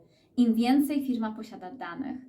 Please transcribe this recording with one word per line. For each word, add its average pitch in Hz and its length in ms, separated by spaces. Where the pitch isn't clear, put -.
Im 233 180
więcej 269 520
firma 220 260
posiada 190 380
danych, 175 580